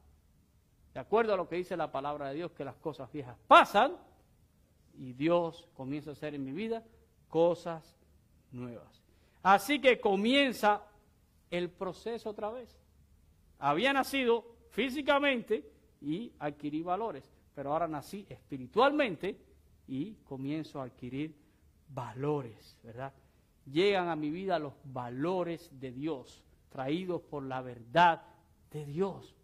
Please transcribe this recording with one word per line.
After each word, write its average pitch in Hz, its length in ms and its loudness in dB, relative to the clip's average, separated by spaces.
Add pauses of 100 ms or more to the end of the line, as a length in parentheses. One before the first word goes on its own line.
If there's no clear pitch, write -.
(920)
de - 80 -12
acuerdo 214 340 2
a - 20 2
lo 175 120 -2
que 170 80 -4
dice 180 200 -4
la 151 160 -2
palabra 143 360 -4
de 139 60 -6
Dios, 165 180 -8
que - 120 -10
las 131 120 -12
cosas 139 360 -10
viejas 127 240 -10 (100)
pasan 285 500 8 (1000)
y 131 180 -14
Dios 165 640 0
comienza 143 360 -8
a - 40 -10
hacer 151 200 -8
en 139 100 -6
mi 135 80 -8
vida 226 320 -4 (440)
cosas 165 680 0 (540)
nuevas. 123 520 -14 (400)
Así 202 380 4
que 247 200 6
comienza 214 840 4 (680)
el 175 200 -2
proceso 214 600 -8
otra 214 200 -8
vez. 240 260 -14 (840)
Había 165 340 2
nacido 262 640 2 (140)
físicamente 269 1000 0 (300)
y 165 380 -4
adquirí 147 440 -6
valores, 180 480 -4 (240)
pero 143 180 -6
ahora 165 140 0
nací 160 420 -8
espiritualmente 196 1120 0 (460)
y 151 280 -6 (100)
comienzo 143 560 -8
a 131 40 -6
adquirir 131 520 -10 (520)
valores, 127 960 -6
¿verdad? 120 300 -12 (580)
Llegan 180 380 2
a 165 80 -2
mi 151 140 -4
vida 180 280 -2
los 147 160 -8 (100)
valores 147 960 -4
de 127 140 -12
Dios, 135 500 -8 (260)
traídos 165 540 -4
por 143 220 -10
la 131 160 -6
verdad 127 600 4 (480)
de 151 140 -10
Dios 147 600 -6